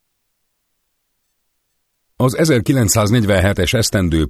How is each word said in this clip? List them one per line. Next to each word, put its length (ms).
Az 220
ezerkilencszáznegyvenhetes 1400
esztendő 560